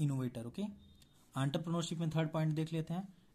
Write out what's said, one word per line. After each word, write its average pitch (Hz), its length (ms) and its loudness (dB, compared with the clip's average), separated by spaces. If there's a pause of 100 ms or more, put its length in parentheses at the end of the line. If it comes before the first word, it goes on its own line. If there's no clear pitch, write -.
इनोवेटर, 127 460 0
ओके। 151 160 -4
एंटरप्रेन्योरशिप 165 1400 -2
में 165 120 0
थर्ड 160 200 2
पॉइंट 156 240 2
देख 160 180 0
लेते 160 220 -2
हैं, 190 140 -4 (260)